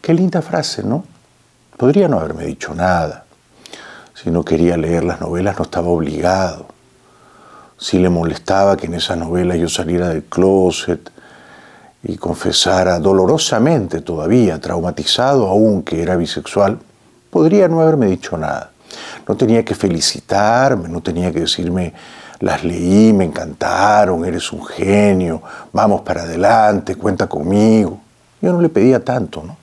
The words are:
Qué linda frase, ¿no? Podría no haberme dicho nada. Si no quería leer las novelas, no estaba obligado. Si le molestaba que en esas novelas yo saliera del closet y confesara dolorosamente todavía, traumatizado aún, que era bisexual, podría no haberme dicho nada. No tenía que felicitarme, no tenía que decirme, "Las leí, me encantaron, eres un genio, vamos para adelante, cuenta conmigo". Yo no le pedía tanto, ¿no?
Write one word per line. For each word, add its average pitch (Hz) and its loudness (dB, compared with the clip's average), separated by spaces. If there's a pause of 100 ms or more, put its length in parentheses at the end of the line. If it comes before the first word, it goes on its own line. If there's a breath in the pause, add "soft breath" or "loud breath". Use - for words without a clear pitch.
Qué 165 0
linda 175 0
frase, 156 -6
¿no? 127 -2 (720)
Podría 160 4
no 117 0
haberme 80 -6
dicho - -10
nada. 85 -2 (880 loud breath)
Si - -6
no 82 -2
quería 85 2
leer 82 -2
las 87 -4
novelas, 90 -4
no 87 -4
estaba 87 -4
obligado. 85 -2 (1080 soft breath)
Si - -2
le 90 4
molestaba 95 0
que - -8
en 82 -8
esas 87 -4
novelas 87 -2
yo 82 0
saliera 87 -2
del 80 -4
closet 92 0 (960 loud breath)
y - -6
confesara 90 0
dolorosamente 98 2
todavía, 85 0
traumatizado 92 -2
aún, 101 2
que 82 -4
era 90 -2
bisexual, 98 -2 (500)
podría 175 4
no 160 2
haberme 156 4
dicho 90 -2
nada. - -6 (560 loud breath)
No 107 -2
tenía 113 2
que 104 -6
felicitarme, 101 0
no 85 -8
tenía 87 -4
que 82 -4
decirme, 87 -4 (460 loud breath)
"Las - -2
leí, 170 4
me 190 4
encantaron, 92 0
eres 87 -6
un 85 -12
genio, 95 2 (320 loud breath)
vamos 104 2
para 85 -6
adelante, 98 2
cuenta - -2
conmigo". 104 2 (400)
Yo 180 0
no 170 2
le 165 4
pedía 123 4
tanto, 117 -4
¿no? - -18